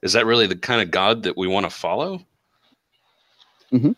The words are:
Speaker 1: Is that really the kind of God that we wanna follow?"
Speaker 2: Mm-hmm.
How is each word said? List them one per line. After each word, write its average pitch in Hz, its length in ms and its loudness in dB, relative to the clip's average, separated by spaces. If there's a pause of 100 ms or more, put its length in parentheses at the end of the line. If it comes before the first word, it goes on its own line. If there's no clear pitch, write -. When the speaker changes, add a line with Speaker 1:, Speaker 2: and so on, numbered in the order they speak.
Speaker 1:
Is 92 100 -2
that 113 140 2
really 117 180 4
the 92 100 0
kind 117 280 -2
of 85 80 -6
God 101 320 2
that 90 120 -4
we 92 120 -2
wanna 95 240 0
follow?" 165 520 -4 (1500)
Speaker 2:
Mm-hmm. 135 240 2